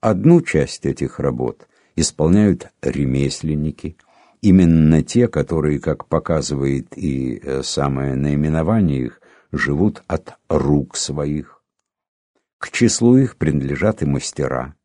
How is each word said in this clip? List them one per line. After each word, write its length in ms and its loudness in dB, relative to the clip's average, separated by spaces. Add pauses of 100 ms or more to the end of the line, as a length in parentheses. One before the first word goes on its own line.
Одну 400 4
часть 440 -4
этих 340 -6
работ 480 -4 (280)
исполняют 760 0 (100)
ремесленники, 1160 -4 (440)
именно 600 6
те, 260 0
которые, 520 -2
как 280 -6
показывает 880 -2
и, 400 -4
э, 260 -6
самое 520 -2
наименование 920 0
их, 160 -14 (300)
живут 560 -2
от 300 -8 (120)
рук 480 -2
своих. 680 -8 (920)
К 140 -14
числу 460 4
их 200 0
принадлежат 680 -2
и 20 -2
мастера. 800 -4